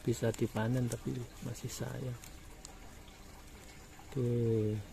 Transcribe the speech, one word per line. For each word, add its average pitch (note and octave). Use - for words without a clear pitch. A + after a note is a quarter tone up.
bisa A#2
dipanen, A#2+
tapi C3
masih A#2+
sayang. B2
Oke. A#2